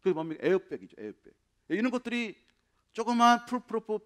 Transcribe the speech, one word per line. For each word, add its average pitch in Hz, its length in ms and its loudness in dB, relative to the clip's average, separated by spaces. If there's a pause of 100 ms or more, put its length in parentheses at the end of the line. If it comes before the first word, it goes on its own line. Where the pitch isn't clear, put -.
그게 190 120 2
뭡니까? 160 320 -4
에어백이죠, 160 540 -2
에어백. - 340 -16 (380)
예, 165 60 0
이런 233 160 0
것들이 240 440 -6 (560)
조그마한 240 540 4
풀프루프, 220 600 -6